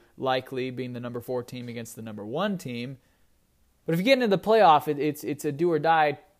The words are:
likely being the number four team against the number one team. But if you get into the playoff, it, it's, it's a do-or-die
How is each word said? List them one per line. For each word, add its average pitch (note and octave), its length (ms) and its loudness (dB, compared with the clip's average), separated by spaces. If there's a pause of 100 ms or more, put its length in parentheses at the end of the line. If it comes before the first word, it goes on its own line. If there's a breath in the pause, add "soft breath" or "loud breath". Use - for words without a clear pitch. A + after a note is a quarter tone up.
(160 soft breath)
likely C3 540 -4
being B2 220 -8
the A#2+ 80 -10
number A#2+ 200 -8
four B2 240 -6
team B2 240 -12
against A#2 260 -12
the A2 80 -14
number G#2+ 240 -12
one F3+ 320 -4
team. B2 400 -10 (880)
But D#3+ 80 -2
if E3 80 2
you F#3 40 -2
get C4+ 100 6
into B3+ 120 2
the F#3+ 120 4
playoff, F3+ 500 6
it, C#3+ 100 -2
it's, D3 240 -2
it's D3 220 -6
a D3 80 -2
do-or-die D#3 680 2 (220)